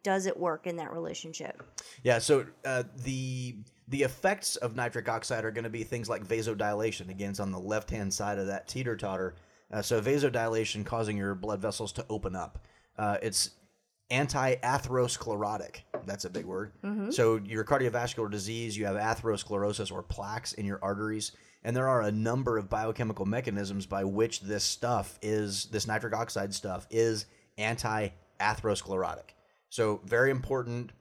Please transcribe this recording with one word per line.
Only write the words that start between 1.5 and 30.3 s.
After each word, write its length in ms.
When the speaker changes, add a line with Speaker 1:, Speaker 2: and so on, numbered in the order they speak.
Speaker 2:
Yeah, 160
so, 260
uh, 200
the, 540
the 140
effects 520
of 200
nitric 340
oxide 340
are 80
gonna 180
be 140
things 240
like 180
vasodilation. 840
Again, 220
it's 100
on 100
the 80
left-hand 540
side 240
of 100
that 200
teeter-totter. 680
Uh, 100
so 200
vasodilation 840
causing 320
your 180
blood 260
vessels 320
to 160
open 260
up. 280
Uh, 240
it's 300
anti-atherosclerotic. 1700
That's 200
a 40
big 160
word. 260
Speaker 1:
Mm-hmm. 280
Speaker 2:
So 240
your 280
cardiovascular 680
disease, 440
you 100
have 100
atherosclerosis 960
or 100
plaques 520
in 120
your 160
arteries. 520
And 140
there 140
are 140
a 80
number 460
of 120
biochemical 560
mechanisms 600
by 200
which 360
this 220
stuff 580
is, 440
this 220
nitric 260
oxide 400
stuff 360
is 360
anti-atherosclerotic. 1700
So 340
very 260